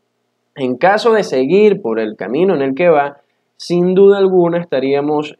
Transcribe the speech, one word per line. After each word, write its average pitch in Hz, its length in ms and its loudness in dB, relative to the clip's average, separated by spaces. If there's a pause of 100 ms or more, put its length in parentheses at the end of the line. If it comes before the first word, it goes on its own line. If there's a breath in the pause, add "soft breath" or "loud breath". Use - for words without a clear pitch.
(560)
en 127 220 -6
caso 214 340 0
de 214 120 2
seguir 180 580 0
por 113 180 -4
el 107 160 -6
camino 156 400 -2
en 139 60 -2
el 135 120 -4
que 175 160 0
va, 143 280 0 (400)
sin 175 360 -2
duda 196 240 6
alguna 180 420 0
estaríamos, 147 800 -4